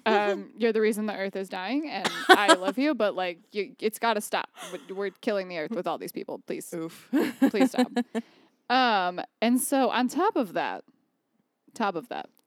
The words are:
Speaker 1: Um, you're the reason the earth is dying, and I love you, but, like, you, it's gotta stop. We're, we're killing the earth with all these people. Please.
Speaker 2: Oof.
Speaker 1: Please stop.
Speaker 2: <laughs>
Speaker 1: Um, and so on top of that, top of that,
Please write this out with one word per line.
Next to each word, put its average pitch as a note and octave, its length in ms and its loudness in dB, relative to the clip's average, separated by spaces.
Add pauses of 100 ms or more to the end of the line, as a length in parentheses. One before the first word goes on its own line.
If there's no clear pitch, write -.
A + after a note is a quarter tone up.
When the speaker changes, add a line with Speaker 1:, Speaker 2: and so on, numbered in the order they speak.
Speaker 1:
Um, G3+ 520 2
you're A3+ 160 2
the A3 80 4
reason G#3+ 240 2
the G3 100 -4
earth F#3+ 180 -6
is F#3+ 140 -6
dying, A3+ 400 -4
and - 180 -6 (220)
I G3+ 240 8
love F#3+ 240 2
you, D4 180 2
but, G#3+ 200 2
like, F3+ 240 -2 (140)
you, G3+ 280 -6
it's A3 180 -2
gotta A3+ 220 2
stop. - 300 -4 (200)
We're, F#3 240 -12
we're G3 160 -4 (120)
killing G3 260 -2
the F3+ 80 -8
earth D3+ 140 -4
with F#3 160 -4
all D#3 100 -2
these F3 160 -10
people. - 340 -10
Please. - 280 -8
Speaker 2:
Oof. E3 340 -10 (400)
Speaker 1:
Please A#3 220 2
stop. - 260 0
Speaker 2:
<laughs> A#3+ 60 0 (680)
Speaker 1:
Um, G#3 500 2 (220)
and A#3+ 180 4
so C4+ 300 2
on B3 180 0
top F#4 280 0
of G3+ 180 -2
that, G#2+ 300 -4 (920)
top G3+ 220 -2
of C#3 120 -8
that, - 220 -8 (160)